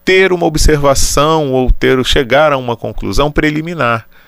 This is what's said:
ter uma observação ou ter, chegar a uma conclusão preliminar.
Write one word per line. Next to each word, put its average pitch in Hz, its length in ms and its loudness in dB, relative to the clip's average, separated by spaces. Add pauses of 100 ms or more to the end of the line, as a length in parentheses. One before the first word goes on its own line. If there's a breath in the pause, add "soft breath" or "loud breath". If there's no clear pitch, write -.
ter 185 280 2
uma 175 140 -2
observação 151 1040 2
ou 127 200 0
ter, 131 340 2
chegar 143 460 2
a 139 60 -2
uma 120 180 -6
conclusão 110 560 -4
preliminar. 151 760 -2 (200 soft breath)